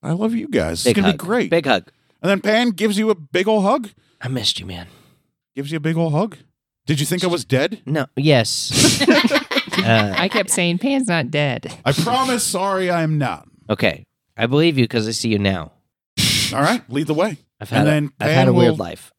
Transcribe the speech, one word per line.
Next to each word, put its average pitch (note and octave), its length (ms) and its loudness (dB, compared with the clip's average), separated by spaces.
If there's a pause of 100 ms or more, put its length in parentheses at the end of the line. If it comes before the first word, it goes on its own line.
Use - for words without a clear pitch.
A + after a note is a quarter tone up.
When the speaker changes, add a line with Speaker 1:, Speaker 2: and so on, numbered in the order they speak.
Speaker 1:
I C3+ 100 -4
love G#3+ 220 -2
you A3 140 -4
guys. E2 360 -2
Speaker 2:
Big B2 60 4
Speaker 1:
It's G#3+ 100 4
gonna F#3+ 120 2
Speaker 2:
hug. - 80 -4
Speaker 1:
be - 60 -12
great. D3+ 240 -2
Speaker 2:
Big E3+ 160 2
hug. G#2 220 0 (340)
Speaker 1:
And E3+ 80 0
then G3 100 0
Pan A3+ 300 2
gives G3+ 280 -2
you G#3+ 120 0
a G#3 40 4
big F3 340 -2
ol' G#3+ 140 2
hug. A3 280 0 (300)
Speaker 2:
I B2 80 -8
missed B2 320 -4
you, F2+ 60 -14
man. F2 220 -12 (680)
Speaker 1:
Gives C#3 140 -8
you D#3+ 80 -4
a - 20 -4
big D#3+ 160 -2
ol' E3 140 0
hug. F#3 260 -2 (500)
Did D3 140 0
you D3 60 0
think F#3 180 -2
I F#3 40 2
was E3+ 180 -2
dead? C#3+ 400 0
Speaker 2:
No. C#3 200 -2 (100)
Yes. C3+ 920 2
Speaker 1:
<laughs> E4 60 6 (640)
Speaker 2:
Uh, - 400 2
Speaker 3:
I - 100 0
kept G3 220 -2
saying, F3 280 0
"Pan's C4+ 280 -2
not E3 240 -2
dead." D3 420 -2 (120)
Speaker 1:
I C#3+ 80 2
promise. B3 500 0
Sorry, F#3+ 480 -2
I E3+ 140 0
am D#3 120 0
not. A#2+ 300 -4 (240)
Speaker 2:
Okay. F#2+ 340 -2 (320)
I A2 100 -2
believe D3 300 2
you A#2+ 120 2
'cause A2 180 -2
I A2+ 60 -6
see A2+ 160 -4
you G#2+ 100 2
now. F#2+ 320 -2 (840)
Speaker 1:
All A2+ 80 -2
right. G#3+ 300 0
Lead C#3 160 -4
the D3+ 80 0
way. E3+ 240 0 (220)
Speaker 2:
I've G#2 100 -12
had D3 160 2
Speaker 1:
And - 20 4
Speaker 2:
a, - 40 4
Speaker 1:
then D3 180 0 (100)
Speaker 2:
I've - 100 -2
had C#3 40 2
Speaker 1:
Pan C3+ 140 4
Speaker 2:
a B2 60 4
weird A#2+ 180 6
Speaker 1:
will - 40 0
Speaker 2:
life. F2 420 -10